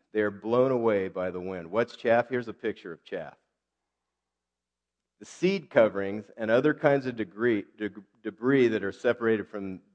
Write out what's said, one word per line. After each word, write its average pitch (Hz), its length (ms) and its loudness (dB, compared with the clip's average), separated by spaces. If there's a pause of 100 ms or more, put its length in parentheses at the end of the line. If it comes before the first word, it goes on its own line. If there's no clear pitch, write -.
(120)
they're 107 160 0
blown 113 420 0
away 110 360 0
by 92 240 -6
the 90 80 -8
wind. 90 320 -10
What's 117 240 -2
chaff? 120 340 2
Here's 123 180 -6
a 107 60 -10
picture 101 400 -8
of 76 100 -20
chaff. 80 300 -12 (1900)
The 104 60 -20
seed 185 460 -2
coverings 104 540 2 (120)
and 110 140 -2
other 131 220 4
kinds 139 340 0
of 123 80 -6
degree, 107 500 -2 (120)
de-, 107 120 -6 (340)
debris 120 460 2
that 107 140 -2
are 98 80 -4
separated 113 560 0
from 98 340 -10 (140)